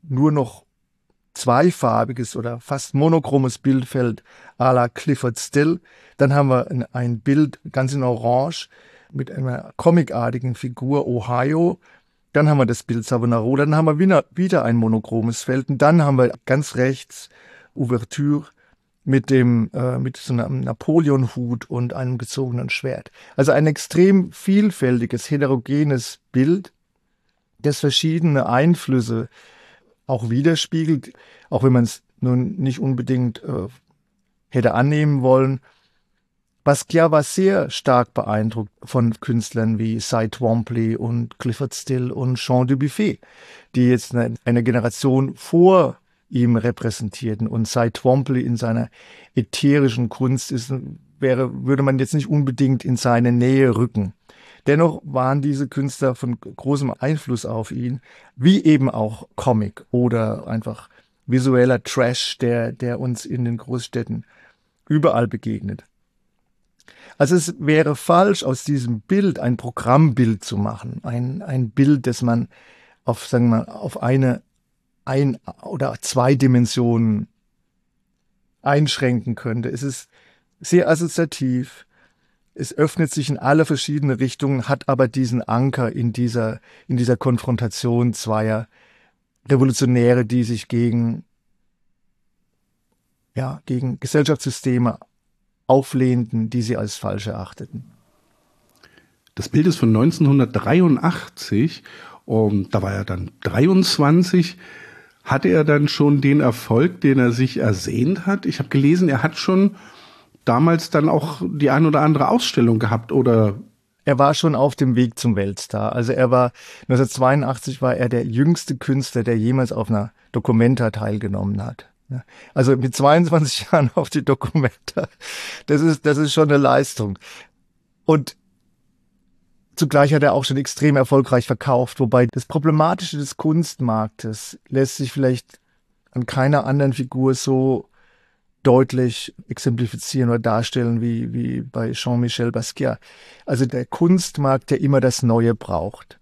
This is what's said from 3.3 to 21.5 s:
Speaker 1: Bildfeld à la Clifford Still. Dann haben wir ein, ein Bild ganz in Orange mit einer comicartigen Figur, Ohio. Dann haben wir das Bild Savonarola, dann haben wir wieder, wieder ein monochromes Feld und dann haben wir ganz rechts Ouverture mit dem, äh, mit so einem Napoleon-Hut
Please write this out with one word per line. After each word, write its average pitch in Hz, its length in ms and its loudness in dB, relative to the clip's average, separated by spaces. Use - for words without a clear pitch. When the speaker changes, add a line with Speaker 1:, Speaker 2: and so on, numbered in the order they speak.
Speaker 1:
Bildfeld 127 680 -2
à 127 140 2
la 123 160 2
Clifford 127 500 -4
Still. 156 440 0
Dann 139 160 4
haben 143 160 2
wir 127 200 0
ein, 127 240 -4
ein 120 260 -4
Bild 143 400 0
ganz 131 220 -2
in 143 100 -4
Orange 123 680 -2
mit 135 200 -8
einer 131 440 -8
comicartigen 127 800 0
Figur, 131 520 -4
Ohio. 123 720 -2
Dann 151 180 4
haben 147 80 4
wir 131 80 4
das 113 180 -2
Bild 113 220 -4
Savonarola, 120 600 0
dann 151 100 0
haben 160 100 2
wir 151 140 2
wieder, 185 320 4
wieder 180 340 0
ein 117 100 2
monochromes 113 680 0
Feld 131 260 -4
und 139 80 -2
dann 156 240 6
haben 143 160 2
wir 123 160 4
ganz 139 300 -2
rechts 127 540 -4
Ouverture 143 720 -2
mit 135 240 0
dem, 123 440 4
äh, 123 260 -4
mit 127 180 -6
so - 160 -8
einem 127 280 -4
Napoleon-Hut 127 1080 -2